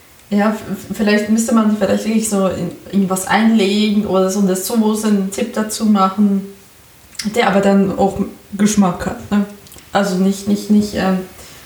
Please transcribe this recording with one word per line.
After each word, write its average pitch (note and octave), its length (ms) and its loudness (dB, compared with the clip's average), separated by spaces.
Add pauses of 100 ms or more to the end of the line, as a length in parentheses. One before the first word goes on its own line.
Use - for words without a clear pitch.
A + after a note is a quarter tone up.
(300)
Ja, G#3 220 2
v-, - 420 -10
vielleicht G#3 360 0
müsste A3+ 240 0
man G#3+ 220 2
vielleicht G3+ 280 0
wirklich A3 240 0
so F#3+ 200 0
in, F3 220 -6 (220)
in F#3+ 180 0
was F#3+ 160 -4
einlegen G#3 800 2
oder F#3+ 240 2
so G3+ 100 0
eine F#3+ 160 2
Soße, G#3+ 520 0
einen G3 220 0
Tipp - 240 -6
dazu G#3+ 320 -4
machen, G3 600 2 (880)
der A#3 140 2
aber G3 120 2
dann G3 380 2
auch F#3+ 200 0 (380)
Geschmack G3 500 0
hat, - 240 -10
ne? G3+ 140 0 (480)
Also F#3+ 240 0
nicht, F#3+ 320 0
nicht, G3+ 220 0
nicht, G#3 240 2
ähm, F#3+ 240 0 (480)